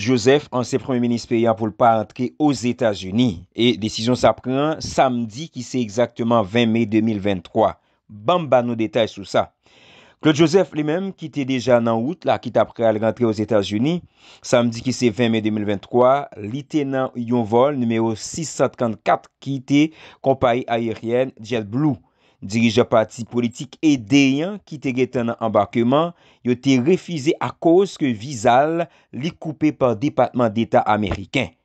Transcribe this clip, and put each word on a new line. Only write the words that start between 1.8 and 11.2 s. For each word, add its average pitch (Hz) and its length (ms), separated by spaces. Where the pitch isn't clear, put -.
antre 110 300
Ozetazini, 113 1000
e 120 140
desizyon 113 380
sa 123 100
a 110 80
pran 139 480
samdi 123 640
ki 123 160
se 131 160
egzakteman 117 640
2 117 240
me 113 160
2 107 160
23 98 480
Ban 117 340
m - 80
ba 131 100
nou 120 160
detay 110 320
sou 98 160
sa. 107 220
Klod 151 160
Jozèf 170 400
li 151 80
menm 180 240
ki 160 240